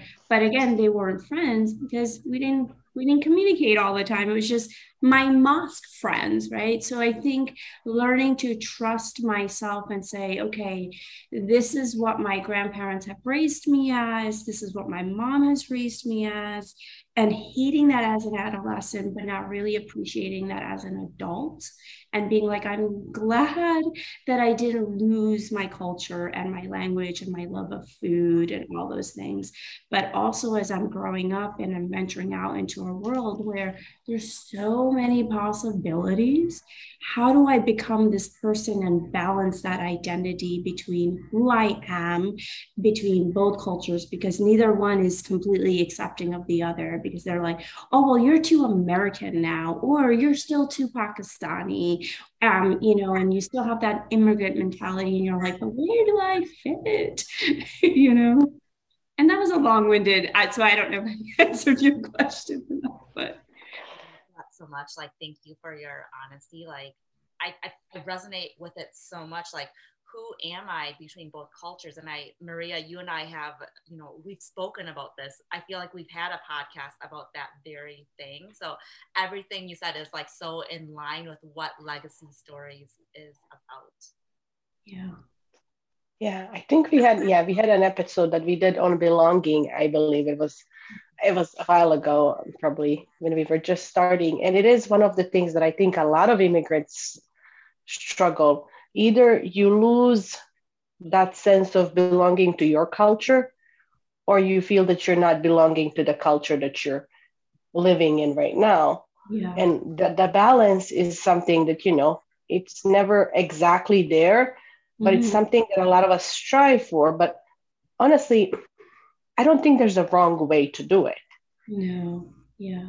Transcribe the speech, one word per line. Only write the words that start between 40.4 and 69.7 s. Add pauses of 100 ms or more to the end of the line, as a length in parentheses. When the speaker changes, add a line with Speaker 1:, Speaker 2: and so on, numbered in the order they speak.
Speaker 1:
between
who
I
am, (460)
between
both
cultures?
Because
neither
one
is
completely
accepting
of
the
other,
because
they're
like, (320)
"Oh,
well,
you're
too
American
now,"
or
"You're
still
too
Pakistani," (360)
um,
you
know,
and
you
still
have
that
immigrant
mentality,
and
you're
like,
"But
where
do
I (200)
fit?" (580)
<laughs>
You
know? (640)
And
that
was
a
long-winded,
I,
so
I
don't
know
if
I
<laughs>
answered
your
question
or
not,
but. (1000)
Speaker 2:
Not
so
much,
like, (100)
thank
you
for
your (200)
honesty.
Like, (440)
I, (100)
I, (240)
I
resonate
with
it
so
much,
like, (420)